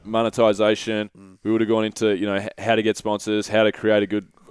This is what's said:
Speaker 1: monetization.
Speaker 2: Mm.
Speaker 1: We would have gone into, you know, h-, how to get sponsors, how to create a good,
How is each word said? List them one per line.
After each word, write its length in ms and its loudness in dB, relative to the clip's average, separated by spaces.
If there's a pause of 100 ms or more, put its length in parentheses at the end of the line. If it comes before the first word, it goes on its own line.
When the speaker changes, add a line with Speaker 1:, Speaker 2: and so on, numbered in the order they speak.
Speaker 1:
monetization. 1120 0
Speaker 2:
Mm. 280 -20
Speaker 1:
We 80 -2
would 100 2
have 80 0
gone 160 2
into, 320 0
you 80 -2
know, 120 -2
h-, 200 -6
how 180 0
to 60 2
get 160 0
sponsors, 520 -4
how 140 4
to 80 2
create 300 2
a 60 -2
good, 200 -4 (240)